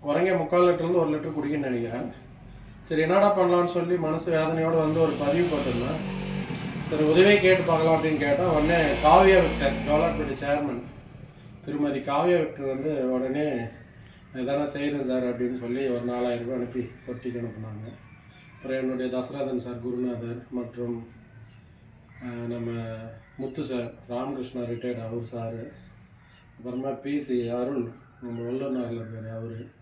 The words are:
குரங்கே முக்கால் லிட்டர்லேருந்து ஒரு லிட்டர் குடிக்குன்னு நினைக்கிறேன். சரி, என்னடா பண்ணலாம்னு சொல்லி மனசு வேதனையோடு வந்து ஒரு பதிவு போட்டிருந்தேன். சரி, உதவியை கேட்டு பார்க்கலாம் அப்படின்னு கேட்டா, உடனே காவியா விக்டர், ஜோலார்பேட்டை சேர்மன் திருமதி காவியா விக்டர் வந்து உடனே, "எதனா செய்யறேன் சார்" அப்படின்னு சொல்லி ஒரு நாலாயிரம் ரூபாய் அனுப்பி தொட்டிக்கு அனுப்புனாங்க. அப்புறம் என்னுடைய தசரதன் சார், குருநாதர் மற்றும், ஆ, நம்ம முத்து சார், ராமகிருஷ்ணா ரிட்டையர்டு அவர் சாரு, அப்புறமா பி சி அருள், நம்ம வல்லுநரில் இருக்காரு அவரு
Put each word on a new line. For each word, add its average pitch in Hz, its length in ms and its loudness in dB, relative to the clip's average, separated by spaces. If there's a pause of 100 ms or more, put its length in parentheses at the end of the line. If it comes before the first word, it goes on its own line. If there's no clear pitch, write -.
குரங்கே 180 300 2
முக்கால் 175 240 2
லிட்டர்லேருந்து 175 340 4
ஒரு 151 220 2
லிட்டர் 151 200 -6
குடிக்குன்னு 143 320 -2
நினைக்கிறேன். 120 640 -6 (500)
சரி, 156 200 0
என்னடா 196 360 6
பண்ணலாம்னு 175 280 6
சொல்லி 175 320 0
மனசு 165 340 -2
வேதனையோடு 160 460 2
வந்து 156 220 2
ஒரு 156 200 4
பதிவு 156 280 2
போட்டிருந்தேன். 117 760 -2 (600)
சரி, 156 220 0
உதவியை 185 360 8
கேட்டு 185 240 6
பார்க்கலாம் 160 400 4
அப்படின்னு 156 140 2
கேட்டா, 165 340 2
உடனே 156 420 4 (100)
காவியா 185 380 10
விக்டர், 139 300 2 (160)
ஜோலார்பேட்டை 143 560 0
சேர்மன் 143 380 -2 (840)
திருமதி 143 340 -2
காவியா 165 380 2
விக்டர் 151 280 -2
வந்து 135 480 -2
உடனே, 131 300 0 (880)
"எதனா 139 340 -2
செய்யறேன் 143 360 -4
சார்" 127 200 0
அப்படின்னு 123 360 -2
சொல்லி 123 280 -4
ஒரு 120 140 -2
நாலாயிரம் 123 420 -2
ரூபாய் 123 160 -4
அனுப்பி 120 200 -6
தொட்டிக்கு 117 540 -8
அனுப்புனாங்க. 107 600 -10 (640)
அப்புறம் 131 220 -6
என்னுடைய 127 400 -2
தசரதன் 131 400 -4
சார், 120 240 -8
குருநாதர் 120 680 -6
மற்றும், 120 580 -6 (1160)
ஆ, 123 40 -10 (200)
நம்ம 117 360 -6 (540)
முத்து 139 260 -6
சார், 127 300 -6 (160)
ராமகிருஷ்ணா 127 520 -6
ரிட்டையர்டு 120 380 -6
அவர் 113 340 -8
சாரு, 117 380 -8 (840)
அப்புறமா 123 320 -6
பி 143 300 -4
சி 123 300 -2
அருள், 123 420 -4 (300)
நம்ம 117 220 -8
வல்லுநரில் 123 560 -4
இருக்காரு 110 300 -10
அவரு 113 400 -10 (120)